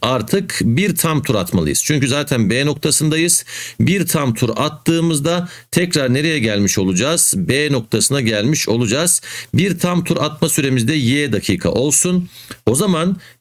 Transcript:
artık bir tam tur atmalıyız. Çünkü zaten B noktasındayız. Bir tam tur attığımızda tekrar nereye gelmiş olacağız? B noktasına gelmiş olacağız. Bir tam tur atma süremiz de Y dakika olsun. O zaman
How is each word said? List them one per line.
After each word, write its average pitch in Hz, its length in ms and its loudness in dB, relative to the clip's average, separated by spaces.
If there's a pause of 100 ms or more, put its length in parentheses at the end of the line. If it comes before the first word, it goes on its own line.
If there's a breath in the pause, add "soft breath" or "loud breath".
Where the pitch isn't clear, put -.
artık 127 600 0
bir 160 340 2
tam 156 280 0
tur 131 120 0
atmalıyız. 87 500 0
Çünkü 143 220 2
zaten 127 420 0
B 127 160 2
noktasındayız. 156 800 0 (340 loud breath)
Bir 175 280 2
tam 143 260 0
tur 113 220 0
attığımızda 165 960 0 (220 loud breath)
tekrar 156 420 0
nereye 151 260 0
gelmiş 101 380 0
olacağız? 104 600 0
B 151 340 0
noktasına 127 500 0
gelmiş 113 480 0
olacağız. 123 520 0 (320 loud breath)
Bir 175 260 2
tam 180 240 0
tur - 140 -2
atma 151 320 -2
süremiz 131 380 0
de 147 60 2
Y 139 400 0
dakika 95 380 0
olsun. 175 580 0 (360 loud breath)
O 214 100 2
zaman 180 420 2 (240 loud breath)